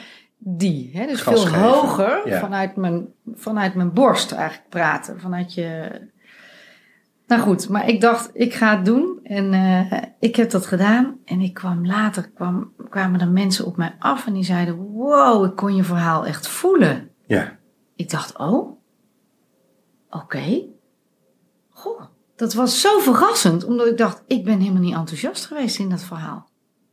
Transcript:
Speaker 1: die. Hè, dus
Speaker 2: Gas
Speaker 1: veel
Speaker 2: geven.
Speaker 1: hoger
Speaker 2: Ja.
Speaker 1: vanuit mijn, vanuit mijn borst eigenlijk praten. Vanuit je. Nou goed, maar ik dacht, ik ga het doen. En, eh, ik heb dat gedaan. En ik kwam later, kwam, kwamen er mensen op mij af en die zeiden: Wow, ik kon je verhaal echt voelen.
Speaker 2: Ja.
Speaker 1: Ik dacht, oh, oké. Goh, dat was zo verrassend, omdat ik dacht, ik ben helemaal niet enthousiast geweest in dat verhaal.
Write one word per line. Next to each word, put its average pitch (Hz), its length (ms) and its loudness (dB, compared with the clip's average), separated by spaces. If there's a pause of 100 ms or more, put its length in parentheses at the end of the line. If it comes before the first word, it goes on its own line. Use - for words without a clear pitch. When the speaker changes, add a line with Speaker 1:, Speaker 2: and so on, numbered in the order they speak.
(380)
Speaker 1:
die. 170 540 -4
Hè, 196 140 -6
dus 285 140 -6
Speaker 2:
Gas - 140 2
Speaker 1:
veel 190 180 4
Speaker 2:
geven. 165 80 2
Speaker 1:
hoger 269 680 2
Speaker 2:
Ja. 185 120 -2
Speaker 1:
vanuit 190 360 -4
mijn, 180 300 -2 (280)
vanuit 202 400 -4
mijn 180 180 0
borst 226 400 2
eigenlijk - 360 -8
praten. 160 520 -4
Vanuit 180 340 -6
je. 165 360 -8 (1400)
Nou 233 160 4
goed, 190 260 0
maar 208 200 -2
ik 220 120 2
dacht, 233 320 2
ik 240 220 0
ga 214 220 4
het 185 80 0
doen. 277 380 2
En, 196 320 -2
eh, 185 480 2 (160)
ik 233 180 0
heb 233 140 4
dat 185 160 -2
gedaan. 220 580 2
En 180 160 -4
ik 185 140 -2
kwam 175 320 -4
later, 202 480 -2
kwam, 180 380 -6 (180)
kwamen 185 300 0
er 175 100 2
mensen 190 360 0
op 175 100 -8
mij 170 220 -4
af - 280 -2
en 220 60 -4
die 190 120 -2
zeiden: 175 320 -2
Wow, 226 680 2
ik 185 120 -2
kon 196 200 -2
je 190 80 4
verhaal 170 420 0
echt - 220 -8
voelen. 254 640 2 (160)
Speaker 2:
Ja. - 300 -2 (400)
Speaker 1:
Ik - 140 -8
dacht, - 280 -8
oh, 233 400 -2 (1300)
oké. 160 520 -4 (1080)
Goh, - 320 -12 (340)
dat 226 180 -4
was 247 260 0
zo 403 180 4
verrassend, 247 640 2
omdat 240 220 0
ik 233 120 2
dacht, 208 280 0
ik 220 180 -2
ben 208 160 2
helemaal 185 220 2
niet 175 120 0
enthousiast 165 520 -6
geweest 285 320 -4
in 196 100 -4
dat 180 140 -4
verhaal. 160 460 -12 (440)